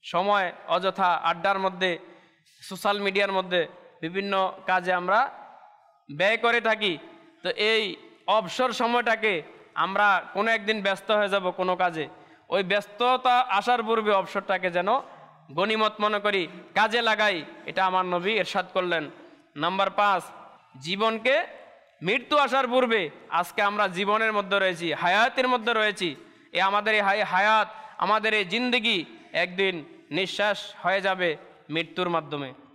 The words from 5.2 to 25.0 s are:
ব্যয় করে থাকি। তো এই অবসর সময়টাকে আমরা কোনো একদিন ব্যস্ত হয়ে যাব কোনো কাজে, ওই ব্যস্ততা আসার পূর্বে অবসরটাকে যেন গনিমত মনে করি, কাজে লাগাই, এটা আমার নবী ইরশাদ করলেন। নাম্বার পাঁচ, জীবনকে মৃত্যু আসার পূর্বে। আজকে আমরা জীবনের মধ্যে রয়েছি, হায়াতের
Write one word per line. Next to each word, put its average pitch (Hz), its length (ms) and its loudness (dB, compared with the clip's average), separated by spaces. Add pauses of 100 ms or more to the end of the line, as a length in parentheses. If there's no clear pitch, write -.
ব্যয় 202 200 2
করে 233 240 2
থাকি। 214 360 0 (460)
তো 180 60 -4
এই 214 460 0 (320)
অবসর 214 440 0
সময়টাকে 226 680 0 (340)
আমরা 190 480 2 (100)
কোনো 214 180 0
একদিন 214 300 -2
ব্যস্ত 190 300 -2
হয়ে 208 180 2
যাব 185 220 0
কোনো 185 240 -2
কাজে, 165 320 0 (420)
ওই 190 140 0
ব্যস্ততা 247 760 2
আসার 233 440 2
পূর্বে 220 280 0
অবসরটাকে 190 600 0
যেন 175 160 0 (640)
গনিমত 214 480 0
মনে 208 200 2
করি, 196 280 0 (280)
কাজে 220 260 2
লাগাই, 208 440 2 (200)
এটা 190 200 0
আমার 185 200 2
নবী 180 260 0
ইরশাদ 190 420 -2
করলেন। 175 360 -2 (460)
নাম্বার 190 340 0
পাঁচ, 196 340 2 (560)
জীবনকে 220 640 0 (580)
মৃত্যু 240 360 0
আসার 269 300 2
পূর্বে। 233 420 2 (200)
আজকে 175 320 -2
আমরা 208 260 2
জীবনের 208 460 0
মধ্যে 196 260 0
রয়েছি, 175 340 0
হায়াতের 220 540 2